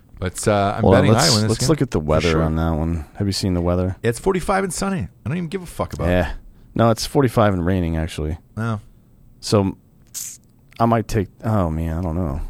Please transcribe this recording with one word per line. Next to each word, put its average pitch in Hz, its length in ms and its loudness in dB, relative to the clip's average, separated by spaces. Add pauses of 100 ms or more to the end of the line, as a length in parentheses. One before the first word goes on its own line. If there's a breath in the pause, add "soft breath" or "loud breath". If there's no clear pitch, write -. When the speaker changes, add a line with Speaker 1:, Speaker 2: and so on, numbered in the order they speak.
(200 soft breath)
Speaker 1:
but, - 280 -4
uh, 101 300 2
I'm - 60 -4
Speaker 2:
Hold 95 120 8
on, 127 60 6
Speaker 1:
betting 110 120 6
Speaker 2:
let's, 110 120 4
Speaker 1:
Iowa 117 100 4
in 104 60 2
this 107 80 0
Speaker 2:
let's 113 120 0
Speaker 1:
game 127 80 -2
Speaker 2:
look 151 120 2
at - 100 -2
the - 80 0
Speaker 1:
for 78 60 -4
Speaker 2:
weather 78 260 2
Speaker 1:
sure. 80 120 2
Speaker 2:
on 80 140 0
that 82 140 0
one. 80 340 -2 (100)
Have 101 120 -4
you 98 60 -2
seen 92 220 0
the 87 60 0
weather? 90 420 0
Speaker 1:
It's 120 160 -2
forty-five 190 440 0
and 196 100 -6
sunny. 190 340 -4 (180)
I - 40 -8
don't 165 80 -4
even 175 120 -8
give 185 140 -8
a - 40 -16
fuck - 260 -8
about - 140 -4
it. 85 40 2
Speaker 2:
Yeah. 90 220 2 (420 soft breath)
No, 113 160 4
it's - 140 -2
forty-five 117 480 2
and 87 120 -2
raining, 87 320 0
actually. 80 400 -4 (180)
Speaker 1:
No. 110 240 -6 (640)
Speaker 2:
So, 98 320 2 (1040)
I 117 60 2
might 113 220 2
take, 104 220 -2 (140)
oh, 101 280 0
man, 80 260 -4
I 87 40 -4
don't 82 140 -4
know. 80 240 -4 (100)